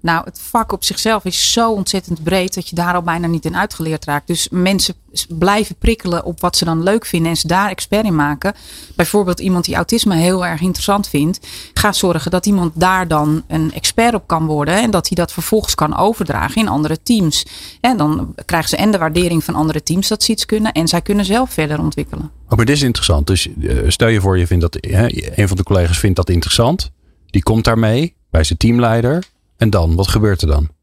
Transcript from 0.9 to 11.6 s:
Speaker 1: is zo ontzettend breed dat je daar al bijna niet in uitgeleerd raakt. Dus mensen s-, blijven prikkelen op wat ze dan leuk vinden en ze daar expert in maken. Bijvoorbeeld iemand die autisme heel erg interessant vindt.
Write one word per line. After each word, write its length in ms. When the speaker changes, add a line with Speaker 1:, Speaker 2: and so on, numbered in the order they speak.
Speaker 1:
is 280
zo 200
ontzettend 500
breed 320
dat 140
je 60
daar 200
al 80
bijna 240
niet 180
in 120
uitgeleerd 480
raakt. 220
Dus 240
mensen 440
s-, 160
blijven 480
prikkelen 480
op 160
wat 160
ze 80
dan 180
leuk 240
vinden 240
en 60
ze 100
daar 240
expert 340
in 100
maken. 400
Bijvoorbeeld 440
iemand 240
die 100
autisme 420
heel 300
erg 140
interessant 480
vindt. 380